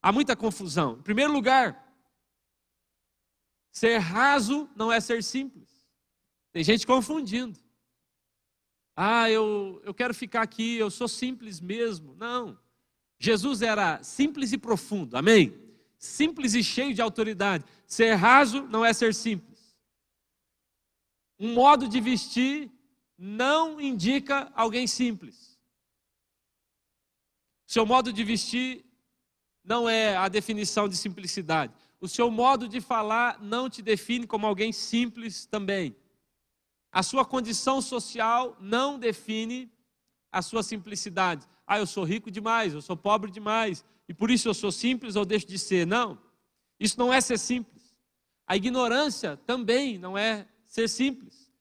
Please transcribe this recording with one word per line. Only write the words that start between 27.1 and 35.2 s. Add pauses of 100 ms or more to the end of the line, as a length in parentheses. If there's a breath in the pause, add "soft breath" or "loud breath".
Seu
modo
de
vestir (800)
não
é
a
definição
de
simplicidade. (260 soft breath)
O
seu
modo
de
falar
não
te
define
como
alguém
simples